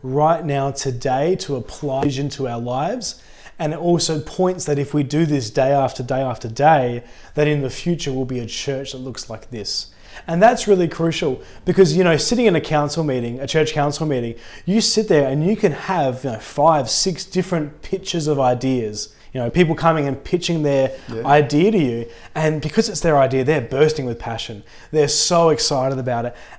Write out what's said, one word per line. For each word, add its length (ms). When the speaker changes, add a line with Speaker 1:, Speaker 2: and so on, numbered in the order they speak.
Speaker 1:
right 420
now 260
today 640
to 180
apply 480
vision 260
to 180
our 120
lives. 640
And 140
it 60
also 400
points 460
that 140
if 140
we 100
do 220
this 240
day 220
after 320
day 180
after 260
day, 560
that 120
in 140
the 80
future 420
will 140
be 140
a 60
church 480
that 60
looks 300
like 220
this. 360
And 140
that's 260
really 200
crucial 540
because, 320
you 60
know, 140
sitting 280
in 100
a 60
council 420
meeting, 360
a 80
church 260
council 320
meeting, 300
you 160
sit 260
there 200
and 180
you 100
can 160
have, 520
you 80
know, 80
five, 500
six 360
different 560
pictures 460
of 120
ideas. 680
You 80
know, 80
people 240
coming 340
and 160
pitching 380
their 300
Speaker 2:
Yeah. 140
Speaker 1:
idea 460
to 80
you. 260
And 260
because 260
it's 120
their 180
idea, 260
they're 180
bursting 440
with 140
passion. 420
They're 160
so 420
excited 480
about 300
it. 80